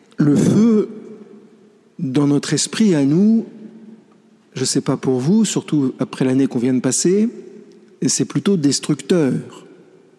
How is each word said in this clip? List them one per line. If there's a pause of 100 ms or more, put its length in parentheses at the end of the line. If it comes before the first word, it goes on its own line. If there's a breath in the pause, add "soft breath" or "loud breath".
(180)
le
feu, (1080)
dans
notre
esprit
à
nous, (1080)
je
sais
pas
pour
vous,
surtout
après
l'année
qu'on
vient
de
passer, (800)
c'est
plutôt
destructeur. (540)